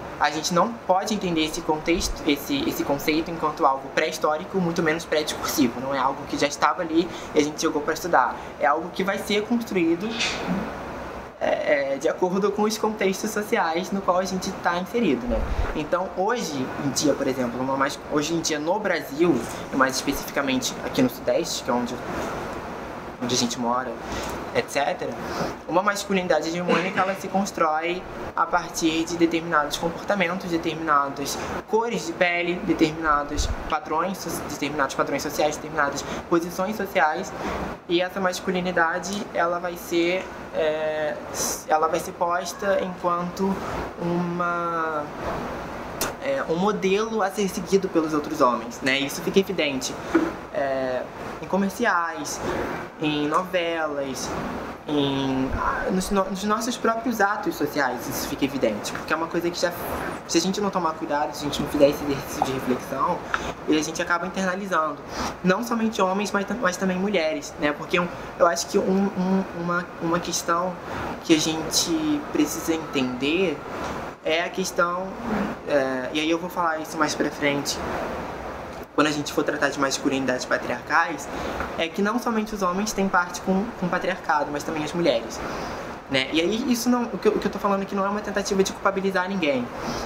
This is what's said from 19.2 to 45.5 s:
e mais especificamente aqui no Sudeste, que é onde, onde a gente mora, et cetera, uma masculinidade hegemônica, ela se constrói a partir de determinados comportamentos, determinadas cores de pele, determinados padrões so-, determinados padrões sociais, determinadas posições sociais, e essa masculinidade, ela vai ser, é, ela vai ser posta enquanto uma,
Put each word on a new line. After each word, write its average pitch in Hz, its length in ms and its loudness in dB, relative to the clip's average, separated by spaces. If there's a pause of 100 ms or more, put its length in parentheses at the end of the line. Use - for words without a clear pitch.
e - 20 -4
mais 131 200 4
especificamente 135 760 0 (120)
aqui 135 160 2
no 127 80 6
Sudeste, - 540 0
que - 60 -2
é 123 40 2
onde, 120 200 0 (1300)
onde 123 140 0
a - 20 4
gente 120 220 0
mora, 120 320 0 (640)
et - 140 2
cetera, 143 420 0 (560)
uma 175 140 4
masculinidade 180 680 2
hegemônica, 180 540 2
ela 190 140 0
se 190 120 -6
constrói 175 720 0 (340)
a 165 100 2
partir 165 580 0
de 170 140 -2
determinados 165 600 2
comportamentos, 185 720 -2
determinadas 151 880 0 (300)
cores 214 380 0
de 165 80 -4
pele, 175 500 2
determinados 151 840 2 (180)
padrões 160 520 -2
so-, - 300 -4
determinados 143 460 -2
padrões 143 280 0
sociais, 151 320 0
determinadas 147 500 -2 (240)
posições 180 480 0
sociais, 185 560 0 (560)
e 175 100 4
essa 185 200 -2
masculinidade, 180 1120 0
ela 170 260 0
vai 175 160 -4
ser, 175 480 0 (300)
é, 156 600 0 (520)
ela 156 200 4
vai 170 120 0
ser - 120 -6
posta 190 720 0
enquanto 180 760 0 (440)
uma, 175 1040 0 (1200)